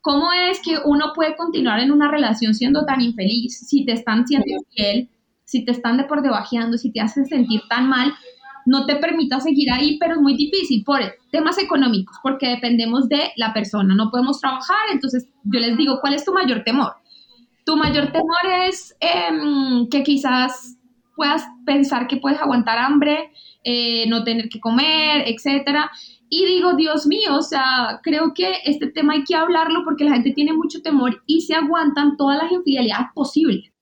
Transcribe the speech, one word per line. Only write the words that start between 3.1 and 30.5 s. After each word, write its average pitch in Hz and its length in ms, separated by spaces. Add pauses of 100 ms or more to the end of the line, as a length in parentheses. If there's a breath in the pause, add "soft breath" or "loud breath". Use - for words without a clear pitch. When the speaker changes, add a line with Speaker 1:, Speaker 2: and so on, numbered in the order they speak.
Speaker 1:
Si - 260
te 233 80
están 226 340
siendo 254 180
Speaker 2:
Sí. 147 100
Speaker 1:
infiel, 208 540 (360)
si 233 180
te 247 80
están 247 260
de 277 60
por 294 180
debajeando, 233 560
si 226 140
te 220 80
hacen 247 260
sentir 240 440
tan 254 180
mal, 262 260 (520)
no 262 200
te 294 120
permitas 311 460
seguir 285 280
ahí", 294 280
pero 330 160
es 302 60
muy 277 140
difícil 294 480
por 277 160 (320)
temas 330 260
económicos, 269 640
porque 262 280
dependemos 240 580
de 294 300
la 220 160
persona, 196 420
no 220 160
podemos 254 300
trabajar. 359 500
Entonces 254 380 (160)
yo 226 160
les 233 160
digo, 269 240
"¿Cuál 277 140
es 285 100
tu 381 80
mayor 254 320
temor?". 240 280 (720 soft breath)
Tu 311 120
mayor 294 340
temor 330 340 (220)
es, - 320
em, 294 880
que 277 140
quizás 254 720 (400)
puedas 302 280 (220)
pensar 277 420
que 269 100
puedes 285 240
aguantar 240 360
hambre, 294 540 (320 loud breath)
eh, 233 460
no 226 160
tener 226 240
que 226 100
comer, 302 680
etcétera. 277 600 (400 loud breath)
Y 349 160
digo, 359 280
"Dios 302 320
mío, 359 320
o 320 40
sea, 254 600
creo 320 300
que 370 220 (100)
este 294 220
tema 302 260
hay 294 100
que 349 120
hablarlo 330 500
porque 294 180
la 294 80
gente 247 220
tiene 294 180